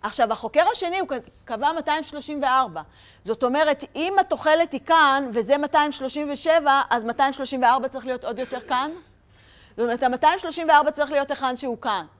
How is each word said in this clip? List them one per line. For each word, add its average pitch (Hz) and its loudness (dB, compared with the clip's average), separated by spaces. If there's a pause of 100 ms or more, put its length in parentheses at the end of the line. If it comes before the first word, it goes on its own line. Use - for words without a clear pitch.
עכשיו, 220 0
החוקר 233 0
השני, 370 -4
הוא 370 -4
ק-, - -6 (320)
קבע 262 -2
מאתיים 311 -2
שלושים 294 -8
וארבע. 254 0 (420)
זאת 185 -4
אומרת, 285 2 (120)
אם 370 0
התוחלת 330 2
היא 262 -6
כאן, 277 4
וזה 233 2
מאתיים 294 2
שלושים 285 -6
ושבע, 294 2
אז 233 0
מאתיים 269 0
שלושים 262 -4
וארבע 262 4
צריך 254 -10
להיות 254 -6
עוד 233 -6
יותר 262 -8
כאן? 269 -2 (880)
זאת - -12
אומרת, 240 -2
המאתיים 294 2
שלושים 330 -6
וארבע 294 6
צריך 294 -2
להיות 277 -2
היכן 269 -4
שהוא 240 -6
כאן. 202 -4 (140)